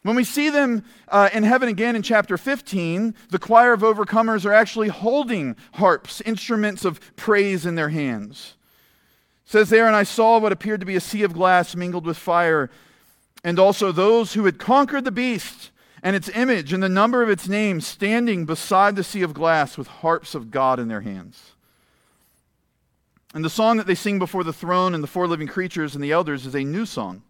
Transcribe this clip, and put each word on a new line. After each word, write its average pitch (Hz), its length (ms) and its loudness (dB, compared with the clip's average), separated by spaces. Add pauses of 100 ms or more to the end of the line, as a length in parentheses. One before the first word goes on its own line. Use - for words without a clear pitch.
When 220 140 0
we 247 80 2
see 294 260 0
them, 269 340 0 (240)
uh, 202 240 4
in 214 120 0
heaven 254 260 4
again 226 260 -2
in 214 60 -2
chapter 208 340 2
fifteen, 196 760 -4 (160)
the 180 80 -2
choir 233 360 6
of 196 80 0
overcomers 220 640 0
are 202 100 2
actually 214 340 4
holding 220 680 -2 (180)
harps, 180 480 0
instruments 208 640 -4
of 170 160 -2 (160)
praise 196 520 0
in 170 80 -4
their 151 140 -2
hands. 123 680 -6 (920)
It - 80 -12
says 214 180 4
there, 226 160 6
"And 214 80 4
I 202 80 4
saw 226 340 2
what 214 140 2
appeared 208 300 -4
to 190 40 -10
be 190 100 -6
a 170 60 0
sea 214 220 -4
of 180 100 -2
glass 180 420 2
mingled 175 300 -6
with 165 140 -6
fire, 165 500 0 (720)
and 175 140 -2
also 190 340 4
those 208 420 2
who 208 120 0
had 180 140 0
conquered 269 460 2
the 247 60 -4
beast 233 600 -6 (320)
and 190 120 -2
its 190 200 -6
image 220 360 0
and 190 120 -2
the 190 40 0
number 226 360 2
of 220 80 0
its 180 160 -2
name 196 340 -2
standing 208 640 -2
beside 196 500 0
the 190 80 -4
sea 190 200 -4
of 156 100 -4
glass 151 420 0
with 135 120 -12
harps - 480 -4
of 113 160 -10
God 131 260 0
in 120 100 -6
their 110 140 -6
hands." 101 520 -16 (1800)
And 156 100 -6
the 160 60 -2
song 220 280 2
that 208 100 0
they 185 80 4
sing 202 240 -2
before 180 240 -2
the 165 100 -4
throne 180 400 0
and 156 100 -4
the 139 40 -8
four 180 200 -4
living 156 200 -4
creatures 165 480 -6
and 143 80 -6
the 143 80 -2
elders 147 340 0
is 131 80 -10
a 139 100 -2
new 175 220 -4
song. 98 440 -10